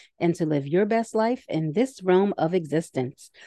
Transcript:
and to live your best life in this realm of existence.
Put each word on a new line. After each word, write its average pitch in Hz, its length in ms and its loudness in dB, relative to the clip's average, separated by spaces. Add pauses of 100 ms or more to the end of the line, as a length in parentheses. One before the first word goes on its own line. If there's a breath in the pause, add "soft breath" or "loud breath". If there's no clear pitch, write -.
(180 soft breath)
and 170 160 2
to 175 100 -2
live 147 220 0
your 180 200 2
best 226 280 -2
life 226 340 0
in 160 220 -2
this 226 320 -2
realm 190 340 4
of 165 160 0
existence. 147 760 -4 (160 loud breath)